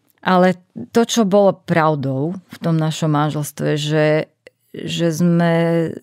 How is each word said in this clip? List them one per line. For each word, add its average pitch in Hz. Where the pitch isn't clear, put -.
Ale 185
to, 233
čo 226
bolo 196
pravdou 156
v -
tom 165
našom 156
manželstve, 147
že, 151
že 165
sme 170